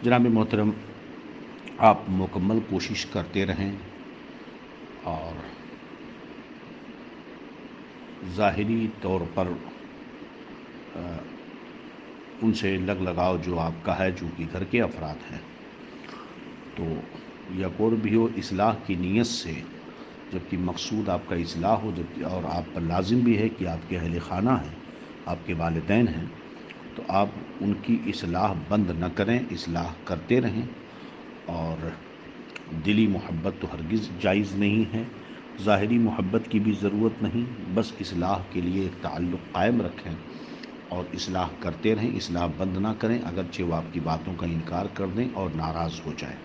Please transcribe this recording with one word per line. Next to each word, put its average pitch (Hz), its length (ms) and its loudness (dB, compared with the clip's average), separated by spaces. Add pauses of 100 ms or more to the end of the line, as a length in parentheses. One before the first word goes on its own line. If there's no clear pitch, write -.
जनाब 120 180 8
मोहतरम, 110 520 6 (1040)
आप 110 300 10
मुकम्मल 95 500 4
कोशिश 101 440 -2
करते 95 420 0
रहें 98 340 0 (1300)
और 80 380 -4 (3000)
ज़ाहिरी 104 520 4 (160)
तौर 92 180 4
पर, 90 260 2 (1500)
अ, 85 280 -6 (1200)
उनसे 104 340 4
लग 92 240 0
लगाव 90 360 4
जो 85 200 0
आपका 82 360 0
है, 95 180 4
जो 90 160 -4
कि 80 180 -4
घर 90 180 -4
के 107 160 2
अफराद 80 380 -2 (140)
हैं, 53 100 -10 (1400)
तो 82 240 -2 (580)
या 92 60 0
कोई 107 280 4
भी 107 200 4
हो, 113 140 8
इस्लाह 104 440 2
की 101 220 -2
नीयत 92 300 4
से, 76 380 -4 (680)
जबकि 92 240 -2
मकसूद 90 520 0
आपका 87 260 2
इस्लाह 85 400 2
हो, 107 160 0
जबकि 80 300 -4
और 85 240 -2
आप 82 200 -2 (100)
पर 90 60 0
लाजिम 92 400 4
भी 117 140 8
है 104 140 4
कि - 160 -2
आपके 82 300 -4
अहल 85 240 0
खाना 98 360 2
हैं, 76 220 -4 (500)
आपके 85 260 -4
वालिदैन 82 540 4
हैं, 82 240 -2 (680)
तो - 120 -10
आप 101 240 4 (280)
उनकी 101 480 2
इस्लाह 95 440 0
बंद 87 380 2
न 82 180 0
करें, 113 400 2
इस्लाह 85 440 -2 (140)
करते 92 320 4
रहें। 113 300 0 (800)
और 82 480 -4 (760)
दिली 104 340 6
मोहब्बत 87 540 0
तो 87 60 -2
हरगिज़ 87 420 0 (100)
जायज़ 98 380 4
नहीं 104 280 6
है, 113 220 -2 (540)
ज़ाहिरी 104 380 6
मोहब्बत 104 480 4
की 110 120 4
भी 107 120 6
ज़रूरत 101 520 4
नहीं, 110 520 -2
बस 110 260 2
इस्लाह 92 380 2
के 92 220 -2
लिए 92 240 2
एक 87 60 -2
ताल्लुक़ 87 500 -2
कायम 113 400 4
रखें 85 360 -4 (760)
और 90 240 -4
इस्लाह 92 320 0
करते 90 460 0
रहें, 113 200 2
इस्लाह 85 340 0
बंद 92 300 0
ना 107 160 0
करें, 113 280 2
अगरचे 87 420 -4
वो 85 100 2
आपकी 82 260 -2
बातों 82 360 -2
का 87 120 -2
इनकार 85 400 -2
कर 98 200 -2
दें 117 260 0
और 92 200 -2
नाराज़ 80 480 -2
हो 76 120 -6
जाएं। 67 320 -8